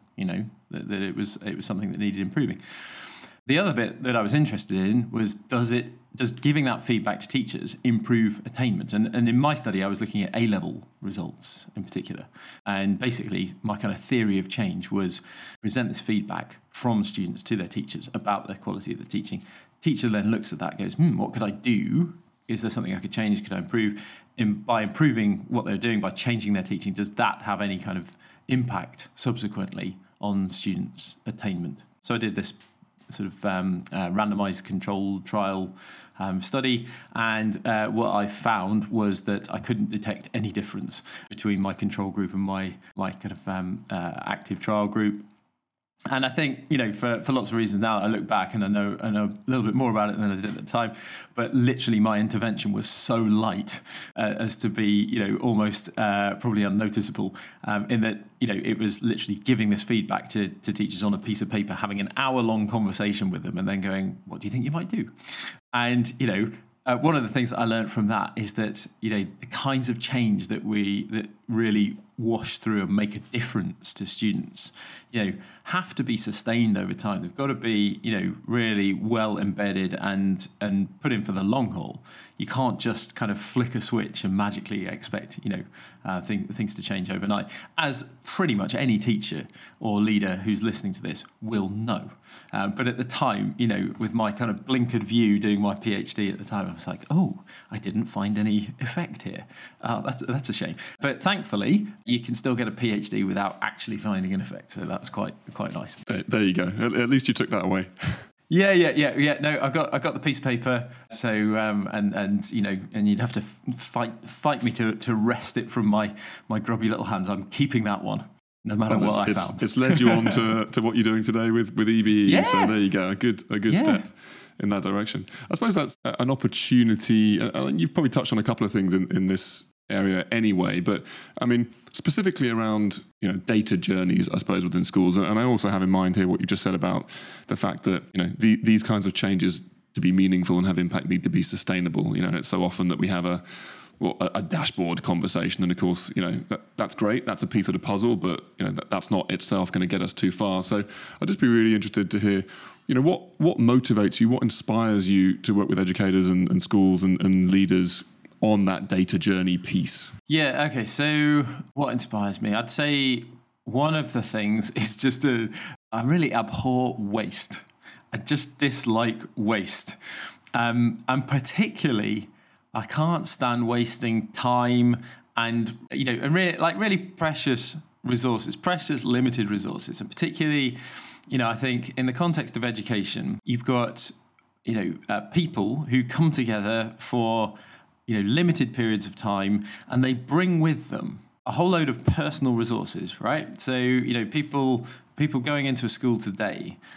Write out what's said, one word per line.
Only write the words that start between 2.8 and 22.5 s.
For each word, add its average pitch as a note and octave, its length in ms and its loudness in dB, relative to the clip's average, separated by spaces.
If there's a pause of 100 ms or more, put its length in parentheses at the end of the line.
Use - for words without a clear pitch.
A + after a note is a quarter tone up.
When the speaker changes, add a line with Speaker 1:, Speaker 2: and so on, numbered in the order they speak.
Speaker 1:
The C#3 120 4
other F#3+ 140 2
bit A#2 300 -2
that B2+ 140 0
I A2+ 60 2
was G#2 120 0
interested A2+ 420 2
in G#2 340 2
was, A2 220 -2
does A#2+ 380 -2
it, A#2+ 220 0 (220)
does B2 180 -2
giving D3 320 2
that B2 180 -2
feedback G#2+ 380 0
to - 80 -10
teachers - 560 -4
improve A2+ 600 2
attainment? - 480 -2
And, A2 220 2
and A#2+ 140 2
in A#2+ 100 4
my D3 160 4
study, F#2+ 300 -2
I - 20 0
was G2 140 -2
looking G#2 240 -2
at - 120 -4
A-level G2 460 0 (180)
results - 760 -8
in G2 80 -8
particular. - 420 -10 (400)
And G2 320 0
basically, F#2+ 640 -4
my G#2 140 -4
kind G2+ 180 -4
of - 60 -10
theory A2 380 2
of F#2+ 100 -4
change F2+ 420 -4
was F#2+ 320 -2 (400)
present A2+ 260 0
this - 120 -6
feedback G#2 560 -4 (140)
from A2 340 0
students - 400 -6
to A2+ 120 -2
their F2+ 120 -4
teachers - 440 -8
about - 340 -4
the F#2+ 100 -8
quality - 360 -8
of - 60 -8
the - 60 -14
teaching. - 380 -8 (380)
Teacher C#3 280 0
then G#2 220 2
looks A2 220 -2
at - 60 -8
that F2+ 140 -6
and - 80 -10
goes, F#2+ 140 -6
"Hmm, - 240 4
what G2 160 -2
could A2 80 -2
I G#2 80 -2
do? B2+ 640 0 (340)
Is A2+ 140 -4